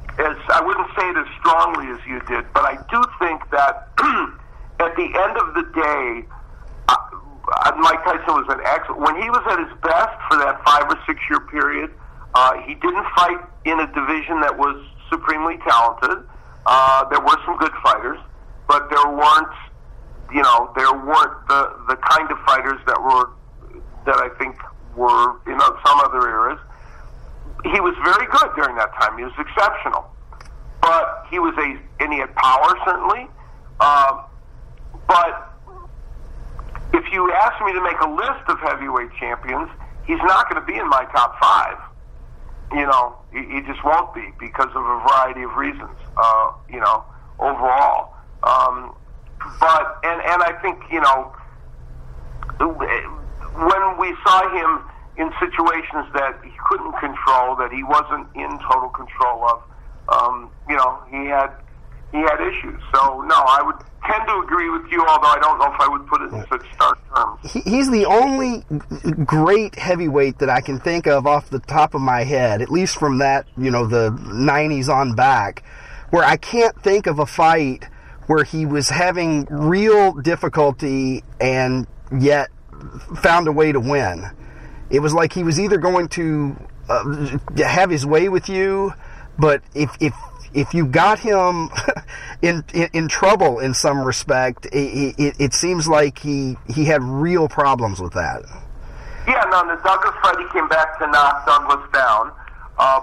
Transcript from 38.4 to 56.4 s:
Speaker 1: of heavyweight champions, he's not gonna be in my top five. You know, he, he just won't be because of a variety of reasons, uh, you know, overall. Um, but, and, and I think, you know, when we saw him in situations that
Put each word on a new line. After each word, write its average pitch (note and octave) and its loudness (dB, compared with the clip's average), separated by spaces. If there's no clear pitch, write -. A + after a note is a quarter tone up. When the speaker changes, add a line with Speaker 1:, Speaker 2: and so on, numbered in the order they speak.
Speaker 1:
of E3 0
heavyweight C3+ -4
champions, B2+ -6
he's E3 -2
not F#3+ 2
gonna D#3+ -6
be G3 -6
in G3+ -6
my C3 2
top - 0
five. - 2
You C#3+ -2
know, B2+ 2
he, B2+ -10
he C3+ -8
just C#3 -10
won't D#3+ 0
be G2+ -14
because B2 -2
of C3 -4
a A#2+ -2
variety C3 2
of B2 -8
reasons, C#3 -6
uh, A2 2
you A#2+ -10
know, A2 0
overall. C3 0
Um, B2+ 0
but, D#3+ 2
and, E3+ -2
and F3 2
I E3+ -2
think, F3+ -4
you E3 -2
know, C3+ 4
when E3+ -2
we F3+ -2
saw G#3 6
him D#3+ -2
in D#3+ -4
situations E3 -2
that C#3 -4